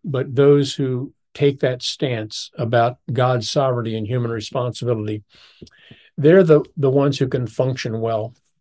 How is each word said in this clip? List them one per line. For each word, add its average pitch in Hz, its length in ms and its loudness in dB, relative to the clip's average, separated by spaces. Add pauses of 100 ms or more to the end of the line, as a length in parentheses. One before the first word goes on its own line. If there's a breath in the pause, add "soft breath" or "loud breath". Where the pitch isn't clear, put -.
but 135 320 -4
those 143 380 4
who 131 380 -4 (200)
take 143 260 0
that 127 240 -4
stance - 760 -6
about 117 420 0 (140)
God's 123 380 0
sovereignty 120 460 -2
and 110 100 -6
human 120 240 -4
responsibility, 113 960 -6 (920 loud breath)
they're 175 280 6
the, 151 200 6 (120)
the 139 140 2
ones 139 280 2
who 135 80 0
can 127 220 -4
function 127 520 -4
well. 113 340 -4 (260)